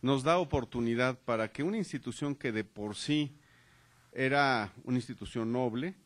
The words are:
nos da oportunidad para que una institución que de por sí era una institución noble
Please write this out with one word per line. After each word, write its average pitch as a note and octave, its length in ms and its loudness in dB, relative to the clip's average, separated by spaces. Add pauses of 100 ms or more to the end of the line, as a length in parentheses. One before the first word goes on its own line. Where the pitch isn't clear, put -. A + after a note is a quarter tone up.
nos C3 200 2
da D#3+ 160 4
oportunidad B2 800 0
para A2 340 0
que C#3 100 -6
una G3+ 160 0
institución C#3+ 560 -4
que B2+ 180 -4
de G#2+ 120 0
por G#2 320 -8
sí D3 360 0 (800)
era C3 600 2 (120)
una B2+ 140 0
institución A2+ 540 -4
noble B2+ 420 -2 (120)